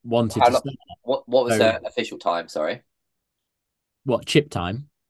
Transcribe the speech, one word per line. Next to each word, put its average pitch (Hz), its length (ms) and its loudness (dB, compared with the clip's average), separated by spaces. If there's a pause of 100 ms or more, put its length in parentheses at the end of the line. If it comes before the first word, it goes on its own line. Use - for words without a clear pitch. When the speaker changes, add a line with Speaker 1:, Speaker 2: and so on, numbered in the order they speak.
Speaker 1:
wanted 117 380 0
Speaker 2:
How 120 60 6
Speaker 1:
to 123 60 4
Speaker 2:
lo-, 127 60 2
Speaker 1:
start. 135 160 -8 (280)
Speaker 2:
what, 131 260 -6
what 123 160 2
was 117 120 0
Speaker 1:
So 113 60 4
Speaker 2:
her 113 220 2
official 107 320 -8
time, 85 320 -4
sorry? 82 320 -4 (1200)
Speaker 1:
What, 131 220 -2
chip 147 240 2
time? 101 400 -6 (200)